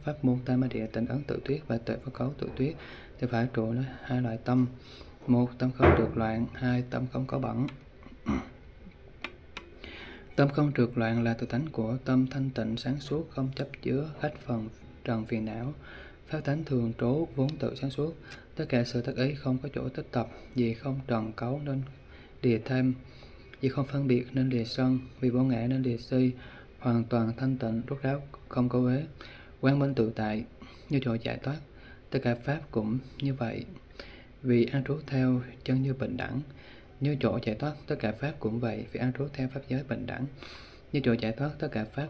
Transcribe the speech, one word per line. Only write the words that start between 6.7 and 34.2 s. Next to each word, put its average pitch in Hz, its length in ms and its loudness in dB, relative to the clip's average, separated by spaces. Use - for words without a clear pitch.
tâm 123 220 0
không 127 160 -2
có 131 120 -2
bẩn." 120 280 0
<clears throat> - 140 0
Tâm 143 100 8
không 147 280 4
trượt 120 180 6
loạn 117 280 2
là 117 100 4
tự 120 140 -4
tánh 139 240 0
của 113 340 -2
tâm 131 220 6
thanh 135 220 -2
tịnh 113 280 -2
sáng 131 220 -2
suốt, 151 300 -4
không 131 260 -2
chấp 135 120 -4
chứa 135 280 0
khách 151 120 -2
phần 113 240 -2
trần 113 220 0
phiền 110 200 -2
não. 113 280 -4
Pháp 156 120 -4
tánh 147 240 0
thường 120 360 2
trú 143 360 2
vốn 139 220 2
tự 117 180 -2
sáng 135 140 -2
suốt. 151 260 -2
Tất 160 140 -2
cả 120 140 4
sự 120 180 -2
tác - 140 -2
ý 131 180 2
không 131 240 0
có 139 160 -4
chỗ 127 160 -2
tích - 220 -8
tập, 113 180 0
vì 117 180 4
không 135 340 -4
trần 110 280 0
cấu 123 300 -2
nên 135 160 -2
lìa 117 240 6
tham, 127 280 4
vì 131 80 4
không 135 160 0
phân 139 220 0
biệt 123 240 4
nên 131 180 2
lìa 120 140 2
sân, 127 360 2
vì 127 100 4
vô 123 140 4
ngã 120 240 2
nên 131 140 2
lìa 123 160 2
si, 127 340 4
hoàn 117 240 4
toàn 113 340 2
thanh 131 200 2
tịnh, 113 320 0
rốt 139 120 -4
ráo, 139 200 0
không 123 220 2
có 123 100 4
uế, 127 240 4
quang 139 180 6
minh 139 160 2
tự 113 200 4
tại, 110 300 0
như 143 140 4
chỗ 120 100 0
giải 117 300 -2
thoát. 143 140 -2
Tất 139 140 0
cả 120 120 4
pháp 143 240 -2
cũng 107 280 0
như 139 120 2
vậy, 113 320 -4